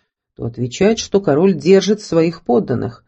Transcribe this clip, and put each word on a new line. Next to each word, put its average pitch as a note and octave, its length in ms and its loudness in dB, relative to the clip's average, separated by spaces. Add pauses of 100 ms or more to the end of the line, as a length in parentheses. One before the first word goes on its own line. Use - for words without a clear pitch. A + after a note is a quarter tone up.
(360)
то B2 100 -12
отвечать, B2+ 520 -2
что - 220 -2
король F3+ 340 2
держит F#3 480 2
своих E3 420 -2
подданных, C#3+ 640 -2